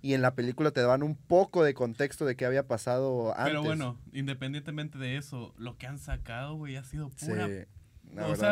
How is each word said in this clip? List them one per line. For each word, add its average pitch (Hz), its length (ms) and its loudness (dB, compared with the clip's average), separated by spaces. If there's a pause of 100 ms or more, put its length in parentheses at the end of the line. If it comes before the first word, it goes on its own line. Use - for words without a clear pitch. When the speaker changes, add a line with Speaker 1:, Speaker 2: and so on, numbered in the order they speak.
Speaker 1:
y 135 120 2
en 131 80 4
la 127 120 4
película 127 380 2
te - 80 0
daban 127 220 6
un 151 140 -2
poco 180 480 4
de 139 100 4
contexto 135 520 -2
de 127 100 0
qué 131 80 -2
había 135 220 2
pasado 127 680 0
antes. 127 140 0
Speaker 2:
Pero 151 160 0
bueno, 151 360 -2 (140)
independientemente 143 840 -6
de 127 180 -4
eso, 131 420 -10
lo 120 180 -10
que 123 100 -14
han 139 120 -10
sacado, 131 560 -6
güey, 143 220 -8
ha 135 80 -10
sido 147 320 -8
Speaker 1:
Sí, 147 100 -10
Speaker 2:
pura 107 220 0 (680)
Speaker 1:
la 104 120 -4
Speaker 2:
o 107 40 0
Speaker 1:
verdad 104 220 2